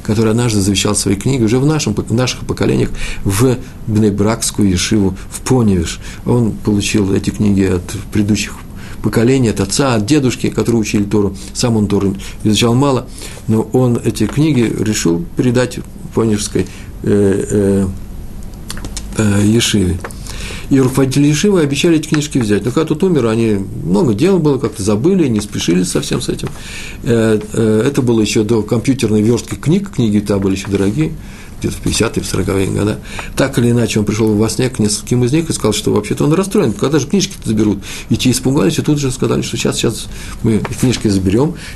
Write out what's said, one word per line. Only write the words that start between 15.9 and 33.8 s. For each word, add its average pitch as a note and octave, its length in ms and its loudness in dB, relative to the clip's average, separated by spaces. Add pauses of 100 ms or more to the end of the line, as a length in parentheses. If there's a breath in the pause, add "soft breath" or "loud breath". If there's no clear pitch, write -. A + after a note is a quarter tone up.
Поневской, G#2 540 0 (340 loud breath)
э, G2+ 480 2
э, G2 380 2 (1300)
э, G2+ 300 2
ешиве. G#2 500 2 (720 loud breath)
И C#3 100 4
руководители C3+ 480 4
ешивы F3 340 4
обещали D3+ 360 2
эти D3+ 100 -2
книжки C#3+ 320 -2
взять. G#2 260 0
Но B2 60 -2
когда D#3 160 0
тот D3+ 160 -2
умер, D3+ 240 2
они, A2 320 2 (240)
много E3 300 2
дел F3 260 4
было, D3 180 2
как-то A2 240 -4
забыли, C3+ 460 2
не G#2+ 140 0
спешили F3 420 0
совсем D3+ 380 -2
с - 80 -8
этим. - 180 -4 (560 loud breath)
Э, A2 360 2 (140)
э, A2 320 2
это C#3 160 0
было A#2 200 2
ещё G#2+ 220 2
до G#2+ 180 2
компьютерной A2 600 0
вёрстки A2 340 0
книг, G3 360 0
книги G#2 280 2
тогда G2+ 200 0
были G2 160 0
ещё F#2+ 140 -8
дорогие, G#2 420 0 (480 loud breath)
где-то - 180 -6
в - 20 -10
пятидесятые, - 440 -2
в - 40 -8
сороковые F#2+ 400 0
года. G2+ 320 -2 (380 loud breath)
Так C3+ 200 0
или A#2+ 140 2
иначе, A#2 280 2